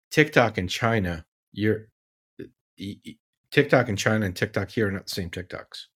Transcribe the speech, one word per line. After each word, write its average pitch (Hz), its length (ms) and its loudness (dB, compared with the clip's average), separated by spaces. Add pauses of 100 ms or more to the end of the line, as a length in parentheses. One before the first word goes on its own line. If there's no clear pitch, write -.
TikTok 127 480 4
in 92 100 -2
China, 92 580 -2 (260)
you're, 107 380 -2 (500)
y-, - 80 -12 (580)
y-, - 120 -16 (340)
TikTok 135 380 4
in 101 60 0
China 110 300 2
and 90 100 -4
TikTok 107 360 -2
here 107 160 0
are 98 40 -2
not 95 140 -8
the - 100 -8
same 87 140 -6
TikToks - 560 -12 (100)